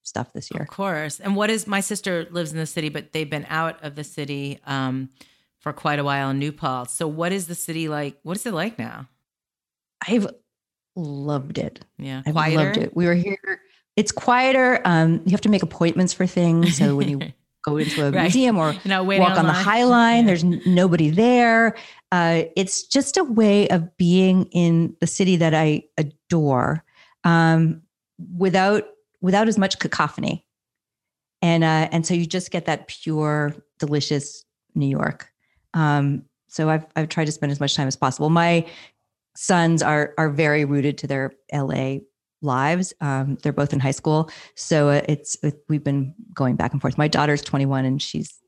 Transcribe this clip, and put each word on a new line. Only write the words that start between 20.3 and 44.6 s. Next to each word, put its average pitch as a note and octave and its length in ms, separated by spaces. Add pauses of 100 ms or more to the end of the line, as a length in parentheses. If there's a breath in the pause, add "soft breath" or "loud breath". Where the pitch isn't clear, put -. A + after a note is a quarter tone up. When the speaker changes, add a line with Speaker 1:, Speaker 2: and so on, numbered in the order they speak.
Speaker 1:
n-, F3 200
nobody F3 460
there. A3+ 680 (340 loud breath)
Uh, E3 340 (120)
it's - 280
just - 340
a F#4 60
way G#3+ 440
of E3+ 300
being F#3 540
in E3+ 480
the E3+ 60
city F#3 300
that D#3+ 180
I D#3 280 (160)
adore, D3 840 (420 soft breath)
um, E3 580 (520)
without, F#3+ 500 (360)
without G3 260
as A3 120
much F#3+ 200
cacophony. - 680 (960)
And, E3+ 220
uh, D#3+ 280
and E3 140
so F#3 80
you E3+ 100
just F3+ 260
get E3+ 140
that D3+ 240
pure, D3+ 640 (240)
delicious C#3+ 680 (280)
New C#3+ 140
York. - 420 (440)
Um, D3 500 (240)
so D#3 200
I've, D#3 160 (120)
I've D#3 120
tried D#3 180
to D3+ 60
spend D3 200
as C#3+ 80
much C#3+ 160
time C#3+ 100
as C3 100
possible. C#3 340
My E3+ 360 (720 loud breath)
sons E3 460
are, D3+ 360
are D#3+ 120
very D3 340
rooted C#3 340
to - 80
their C3+ 260 (200)
L C#3+ 200
A C3+ 300 (400)
lives. D3+ 580
Um, C3+ 420
they're D3 100
both C#3+ 200
in D3+ 80
high C3+ 120
school. D#3 380 (260 loud breath)
So, D3 320